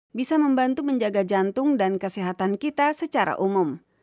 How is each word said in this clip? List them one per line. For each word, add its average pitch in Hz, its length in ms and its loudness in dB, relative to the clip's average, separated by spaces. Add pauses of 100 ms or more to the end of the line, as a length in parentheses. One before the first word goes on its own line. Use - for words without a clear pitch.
(160)
bisa 302 240 0
membantu 269 480 2
menjaga 214 320 0
jantung 196 560 2
dan 190 240 0
kesehatan 190 560 -2
kita 294 400 0
secara 208 400 0
umum. 185 480 0 (180)